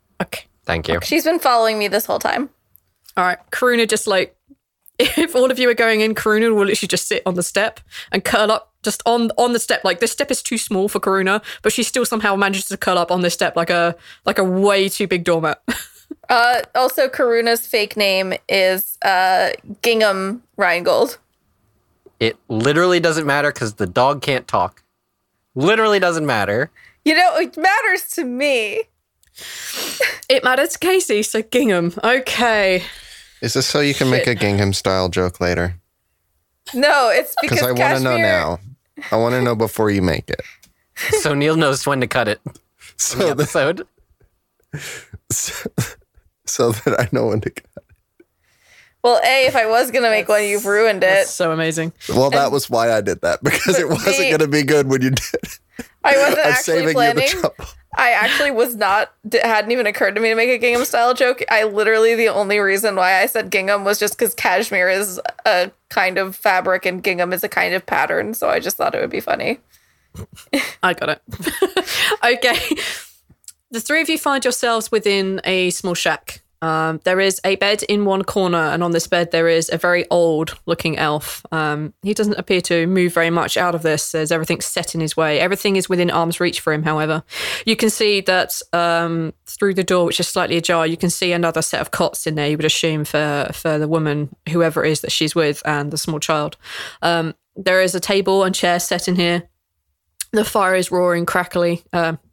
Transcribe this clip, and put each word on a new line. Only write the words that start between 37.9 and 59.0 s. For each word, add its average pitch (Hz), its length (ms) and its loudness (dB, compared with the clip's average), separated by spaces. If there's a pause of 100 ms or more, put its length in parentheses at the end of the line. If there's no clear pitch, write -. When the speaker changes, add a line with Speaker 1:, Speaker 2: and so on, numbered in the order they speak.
Speaker 4:
know 127 160 2
Speaker 3:
cashmere - 20 0
Speaker 4:
now. 87 420 0 (500)
I 104 60 2
wanna 120 260 2
know 120 140 2
before 107 340 0
you 98 120 2
make 85 280 0
it. - 120 -4 (800)
Speaker 2:
So 147 120 0
Neil 147 220 2
knows 143 300 2
when 139 160 0
to 120 40 0
cut 117 220 0
it. 101 180 -4
Speaker 4:
<laughs> - 40 -8 (500)
So - 180 -4
Speaker 2:
The 196 80 2
Speaker 4:
that, 156 40 2 (100)
Speaker 2:
episode. 151 460 -2 (1400)
Speaker 4:
so, - 400 -8 (760)
so 120 260 0
that 113 280 0
I 123 120 -2
know 117 160 0
when 107 140 0
to - 80 -6
cut - 140 -16 (120)
it. - 80 -20 (1200)
Speaker 3:
Well, 240 200 6
A, 262 220 4
if 240 80 0
I 233 120 2
was 233 260 2
gonna 240 180 2
make 214 180 0
one, 214 160 4
you've 202 220 -2
ruined 202 380 2
it. - 20 4
Speaker 1:
That's 190 240 4
so 165 220 -2
amazing. 160 400 -2 (160)
Speaker 4:
Well, 135 220 4
that 143 160 4
Speaker 3:
And 113 60 0
Speaker 4:
was 139 160 -2
why 117 240 2
I 110 80 2
did 95 200 -2
that, 85 240 -2
because - 340 0
it 156 100 0
Speaker 3:
but 151 100 -2
Speaker 4:
wasn't 202 200 0
Speaker 3:
B 269 140 2
Speaker 4:
gonna 156 160 2
be 147 160 2
good 143 240 4
when 131 140 2
you 131 80 2
did - 240 -2
it. - 240 -10 (440)
Speaker 3:
I 277 140 4
wasn't 277 240 4
Speaker 4:
I'm 294 120 2
Speaker 3:
actually 214 260 2
Speaker 4:
saving - 160 2
Speaker 3:
planning. 240 280 2
Speaker 4:
you 285 120 0
the 370 60 -6
trouble. - 260 -10 (300)
Speaker 3:
I 247 140 2
actually 240 400 0
was 247 240 0
not, 208 380 0 (160)